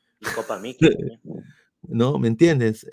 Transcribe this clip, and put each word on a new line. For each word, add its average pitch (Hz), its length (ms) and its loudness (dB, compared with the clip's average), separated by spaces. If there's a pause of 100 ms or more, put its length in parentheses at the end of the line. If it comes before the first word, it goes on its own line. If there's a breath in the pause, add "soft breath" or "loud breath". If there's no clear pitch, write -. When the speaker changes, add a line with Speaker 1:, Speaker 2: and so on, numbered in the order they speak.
(200)
Speaker 1:
Y - 80 -20
Copa 110 320 -6
Mickey 123 300 0
Speaker 2:
<laughs> - 0 -
Speaker 1:
también. - 300 -4 (600 loud breath)
Speaker 2:
¿No? 127 360 0
¿Me 120 120 0
entiendes? 117 640 2